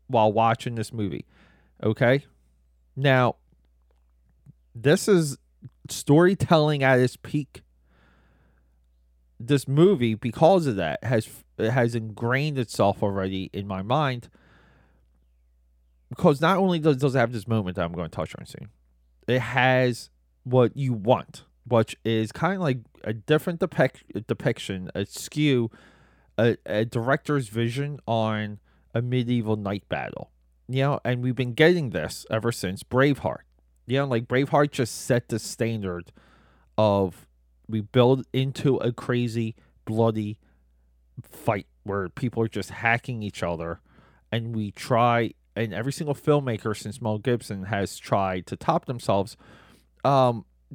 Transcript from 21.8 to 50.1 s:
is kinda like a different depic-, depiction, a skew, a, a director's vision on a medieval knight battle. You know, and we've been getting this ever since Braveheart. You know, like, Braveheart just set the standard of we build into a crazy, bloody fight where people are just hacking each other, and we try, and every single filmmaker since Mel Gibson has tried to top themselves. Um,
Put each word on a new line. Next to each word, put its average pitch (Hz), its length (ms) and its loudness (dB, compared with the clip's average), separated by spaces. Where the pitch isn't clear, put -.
is 110 280 0
kinda 190 260 -4
like 139 200 -2
a 110 80 -4
different 156 480 -2
depic-, - 640 -2
depiction, 101 680 -4
a 98 120 -4
skew, 135 640 -2
a, 113 200 2
a 107 180 -2
director's 127 640 -2
vision 117 580 -4
on 110 520 -2
a 117 80 0
medieval 120 540 0
knight 101 320 -6
battle. 55 440 -8
You 131 140 0
know, 139 220 0
and 123 180 -2
we've 127 140 -2
been 120 180 -4
getting 156 360 4
this - 400 -8
ever 110 200 0
since 95 320 -6
Braveheart. 127 600 0
You 127 120 -2
know, 139 80 -2
like, 120 200 -2
Braveheart 143 440 2
just - 320 -4
set 120 260 0
the 113 100 -2
standard 101 720 -6
of 101 480 2
we 110 140 -2
build 127 500 4
into 135 460 0
a 120 140 0
crazy, 117 600 -4
bloody 110 540 0
fight - 360 -4
where 98 240 -4
people 117 340 -4
are 110 60 0
just 101 220 -8
hacking 117 520 -2
each 101 200 -8
other, 85 380 -6
and 117 240 -4
we 107 160 -4
try, 117 640 2
and 107 180 -4
every 117 180 -4
single 147 220 -6
filmmaker 127 600 0
since - 260 -12
Mel 107 160 -2
Gibson 104 460 -4
has 101 340 -4
tried 95 480 -2
to - 100 -8
top 165 300 0
themselves. 104 500 -2
Um, 127 400 4